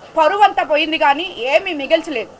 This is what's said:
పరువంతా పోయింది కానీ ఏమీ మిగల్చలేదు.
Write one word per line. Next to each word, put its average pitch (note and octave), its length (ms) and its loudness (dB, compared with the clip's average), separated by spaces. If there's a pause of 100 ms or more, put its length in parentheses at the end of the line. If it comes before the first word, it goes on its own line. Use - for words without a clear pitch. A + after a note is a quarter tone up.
(180)
పరువంతా G4 440 2
పోయింది D#4 360 0
కానీ D#4 400 0
ఏమీ D#4 340 -2
మిగల్చలేదు. C#4+ 680 -2